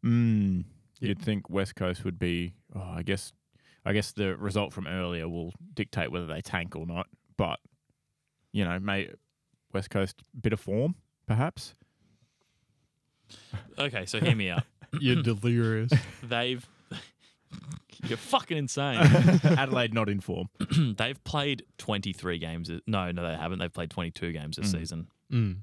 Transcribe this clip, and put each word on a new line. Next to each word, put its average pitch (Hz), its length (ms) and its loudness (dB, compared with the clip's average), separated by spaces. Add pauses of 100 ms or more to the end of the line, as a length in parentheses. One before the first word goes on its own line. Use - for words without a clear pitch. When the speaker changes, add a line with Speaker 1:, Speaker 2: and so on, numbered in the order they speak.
Speaker 1:
Mm, 107 600 4 (360)
Speaker 2:
Yeah. 117 80 -2
Speaker 1:
you'd 98 120 0
think 104 300 -2
West 98 260 -2
Coast 90 280 -2
would 87 140 -4
be, 87 360 0 (200)
oh, 95 60 -6
I 87 220 -6
guess, - 320 -4 (500)
I 101 80 0
guess 104 200 0
the 98 260 -2
result 101 340 -2
from - 140 -8
earlier 87 420 -4
will 85 240 -6 (220)
dictate 87 360 -4
whether 85 160 -4
they 78 140 -6
tank 90 340 -4
or 80 120 -8
not. 87 200 -6 (300)
But, 85 220 0 (920)
you 104 140 0
know, 87 120 -2
may, 98 300 -2 (640)
West 98 160 -2
Coast, 98 280 -2 (220)
bit 110 140 2
of 107 80 -2
form, 123 340 0 (320)
perhaps. 120 480 -2 (2000)
Speaker 3:
Okay, 117 260 -2
so 107 160 -2
hear 131 160 4
me 98 140 0
out. 87 140 -2 (160)
Speaker 2:
<laughs> - 200 -8
You're 127 220 4
delirious. 113 680 2 (320)
Speaker 3:
They've, 120 460 -2 (220)
<laughs> - 1160 -16
you're 117 120 -2
fucking - 400 -2
insane. 139 400 -2
Speaker 1:
<laughs> 165 460 8
Adelaide 131 500 4
not 110 160 2
in 101 100 0
form. 92 300 -4 (200)
Speaker 3:
<clears throat> 135 280 4
They've 123 260 -2
played 143 380 -2 (160)
twenty-three 95 580 -2
games. 82 340 -6 (160)
No, 95 240 0
no, 87 160 -4
they 80 120 -2
haven't. 87 220 -4
They've 87 120 -4
played 85 160 -6
twenty-two 85 440 -6
games 78 260 -8
this 101 160 0
Speaker 1:
Mm. 85 40 -2
Speaker 3:
season. 82 280 -6 (260)
Speaker 2:
Mm. 107 300 2